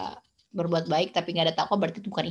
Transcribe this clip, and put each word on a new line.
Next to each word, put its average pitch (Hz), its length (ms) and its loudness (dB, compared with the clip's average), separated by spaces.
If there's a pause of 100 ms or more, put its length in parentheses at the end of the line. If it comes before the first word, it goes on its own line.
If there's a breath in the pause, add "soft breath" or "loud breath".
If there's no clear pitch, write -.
(500)
berbuat 170 400 0
baik 170 240 2
tapi 170 220 -2
nggak 160 160 4
ada 165 100 -14
takwa, 208 160 2
berarti 165 240 -2
itu 196 80 -8
bukan 160 200 0